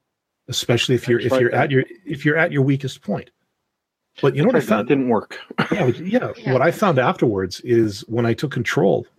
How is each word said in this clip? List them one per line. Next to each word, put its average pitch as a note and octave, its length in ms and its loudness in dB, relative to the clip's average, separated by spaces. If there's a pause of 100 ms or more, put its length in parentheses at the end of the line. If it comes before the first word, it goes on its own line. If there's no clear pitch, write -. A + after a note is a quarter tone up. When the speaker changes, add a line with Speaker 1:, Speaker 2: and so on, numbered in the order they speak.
(480)
Speaker 1:
especially - 460 0
if A#2 140 -2
you're, A#2 100 4
Speaker 2:
That's G#2+ 80 -4
Speaker 1:
if A#2+ 60 0
Speaker 2:
right. C3 80 4
Speaker 1:
you're A#2+ 140 2
at C3 160 2
your, C3 140 2 (200)
if C#3+ 200 -8
you're D3+ 120 2
at E3 160 2
your C#3+ 100 2
weakest C#3 400 -2
point. - 280 -8 (920)
But C#3 140 2
you C3+ 80 0
know F#3+ 60 4
what B3+ 80 2
I - 20 4
Speaker 2:
That's - 120 -2
right. - 60 2
Speaker 1:
found? A2 140 0
Speaker 2:
It D3 40 4
didn't C3 140 0
work. G#2+ 300 -2 (200)
<laughs> - 140 -2
Speaker 1:
Yeah, E3+ 140 0
but, A#2+ 140 0
yeah, F#3 360 -2
Speaker 3:
Yeah. - 160 -4
Speaker 1:
what B2+ 100 2
I E3 100 4
found E3+ 260 0
afterwards A#2 600 0
is A2+ 480 0
when A#2+ 180 0
I A#2 80 2
took C#3 160 -6
control G2 560 0 (120)